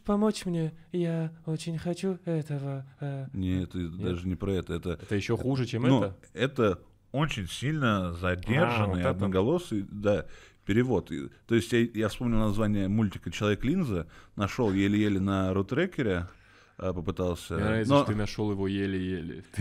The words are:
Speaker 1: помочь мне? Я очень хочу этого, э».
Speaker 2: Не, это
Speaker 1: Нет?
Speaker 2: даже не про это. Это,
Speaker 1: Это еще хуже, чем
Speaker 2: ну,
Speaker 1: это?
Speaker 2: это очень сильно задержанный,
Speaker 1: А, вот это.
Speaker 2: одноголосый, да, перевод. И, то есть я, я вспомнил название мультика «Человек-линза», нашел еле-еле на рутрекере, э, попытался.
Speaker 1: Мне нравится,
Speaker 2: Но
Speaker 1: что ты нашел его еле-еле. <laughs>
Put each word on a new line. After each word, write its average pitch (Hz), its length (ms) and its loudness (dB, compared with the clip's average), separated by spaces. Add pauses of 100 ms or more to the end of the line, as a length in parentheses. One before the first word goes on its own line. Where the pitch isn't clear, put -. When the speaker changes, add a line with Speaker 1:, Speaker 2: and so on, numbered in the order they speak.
Speaker 1:
помочь 208 420 2
мне? 165 260 -2 (200)
Я 165 400 -2 (140)
очень 160 320 -4
хочу 175 480 -4
этого, 143 580 -4 (160)
э». 139 320 -6
Speaker 2:
Не, 92 300 0
это 87 160 -6
Speaker 1:
Нет? 85 200 -6
Speaker 2:
даже 90 300 -2
не 90 80 0
про 98 160 -2
это. 87 220 -2
Это, 85 160 -4
Speaker 1:
Это 85 260 -4
еще 107 200 0
хуже, 127 300 -2
чем 117 180 -4
Speaker 2:
ну, 127 180 6
Speaker 1:
это? 98 140 -2 (180)
Speaker 2:
это 113 440 2 (340)
очень 127 360 -2
сильно 117 640 0
задержанный, 101 720 0
Speaker 1:
А, - 40 2
вот 92 100 0
это. 87 120 2
Speaker 2:
одноголосый, 98 800 0
да, 101 360 0 (400)
перевод. 107 440 2
И, 67 180 -6 (180)
то 113 80 2
есть 113 180 2
я, 120 80 6
я 110 280 2
вспомнил 117 300 0
название 104 500 2
мультика 101 420 0
«Человек-линза», 107 760 0 (300)
нашел 104 360 0
еле-еле 101 480 4
на 95 340 2
рутрекере, 98 720 0 (500)
э, 92 140 -2
попытался. 87 640 -4
Speaker 1:
Мне 101 100 0
нравится, 110 300 2
Speaker 2:
Но 143 100 8
Speaker 1:
что 117 80 0
ты 107 60 0
нашел 104 340 -2
его 98 160 -2
еле-еле. 92 800 -4
<laughs> - 100 -20